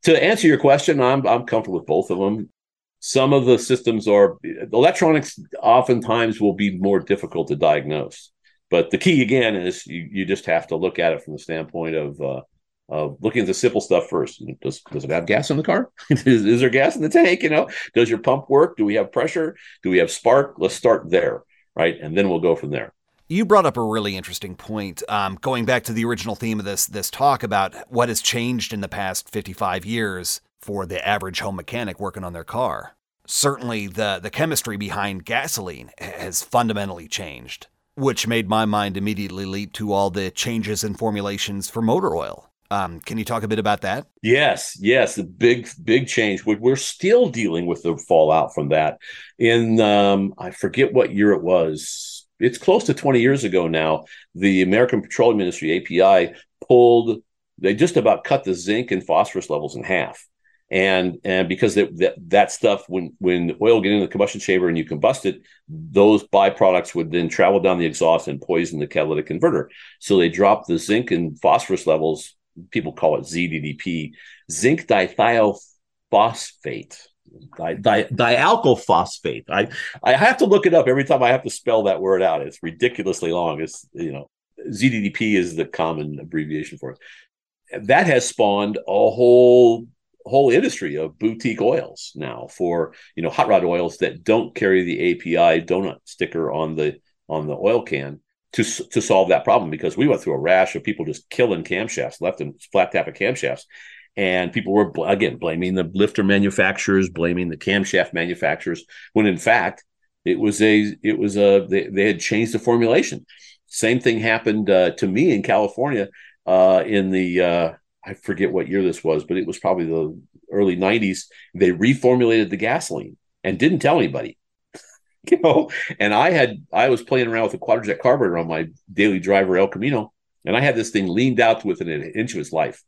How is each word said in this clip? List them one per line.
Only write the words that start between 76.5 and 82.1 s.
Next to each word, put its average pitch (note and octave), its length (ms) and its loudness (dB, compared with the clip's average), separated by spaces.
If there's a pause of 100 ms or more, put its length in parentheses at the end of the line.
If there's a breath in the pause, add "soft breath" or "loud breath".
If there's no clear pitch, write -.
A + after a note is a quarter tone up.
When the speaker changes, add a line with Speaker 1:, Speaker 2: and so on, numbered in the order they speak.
Speaker 1:
di-, E3 200 -6
di-, - 300 2
dialkyl B2+ 800 2
phosphate. E2 640 0
I, G2 220 0 (340 loud breath)
I B2+ 120 4
have A3+ 220 4
to D4 80 4
look G#3 200 4
it E3+ 80 4
up C#3 160 4
every C3+ 160 2
time C3+ 180 2
I A#2+ 60 4
have C3 140 2
to A2+ 60 -8
spell A2+ 340 -2
that F#2+ 180 0
word F#2+ 200 2